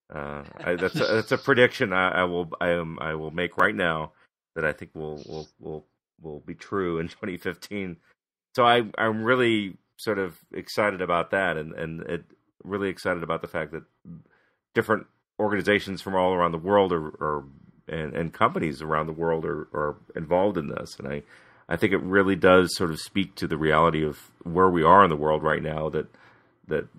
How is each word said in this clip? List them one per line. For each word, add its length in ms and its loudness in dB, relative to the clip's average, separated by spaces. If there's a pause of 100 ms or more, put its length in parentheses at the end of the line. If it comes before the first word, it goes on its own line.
(120)
Uh, 320 -10 (140)
I, 160 -2
that's 220 -2
a, 100 0
that's 260 0
a 60 0
prediction 560 2
I, 280 2
I 20 4
will, 360 -2
I 100 0
am, 300 -2
I 140 -6
will 180 -8
make 260 -6
right 180 4
now 380 -2 (420)
that 100 -2
I 80 0
think 220 -14
will, 320 -10
will, 200 -12 (120)
will, 260 -12 (340)
will 200 -14
be 160 -14
true 420 -2
in 100 -4
<laughs> 20 -10
twenty 280 -10
fifteen. 600 -8 (580)
So 100 4
I, 160 6 (160)
I'm 260 0
really 540 2 (200)
sort 200 -2
of 180 -4 (160)
excited 520 -2
about 260 0
that, 280 0
and, 160 -8
and 280 -8
it, 220 -8 (420)
really 240 -4
excited 340 -4
about 180 -4
the 60 -10
fact 240 -6
that 120 -12 (920)
different 320 0 (320)
organizations 600 0
from 120 -6
all 200 4
around 180 2
the 60 -4
world 340 4
are, 160 -2 (140)
are, 240 -4 (420)
and, 260 -6
and 200 -4
companies 480 0
around 260 -2
the 60 -8
world 320 -2
are, 280 -6
are 220 -4 (180)
involved 440 0
in 100 -4
this. 320 -10
And 80 -10
I, 160 -8 (460)
I 80 -2
think 160 2
it 80 2
really 340 2
does 400 6
sort 160 -2
of 80 -6
speak 360 -4
to 120 -6
the 80 -2
reality 480 2
of 160 -6 (240)
where 260 2
we 140 2
are 220 10
in 40 2
the 60 2
world 260 0
right 220 0
now, 240 -4
that, 200 -4 (600)
that, 200 -4 (100)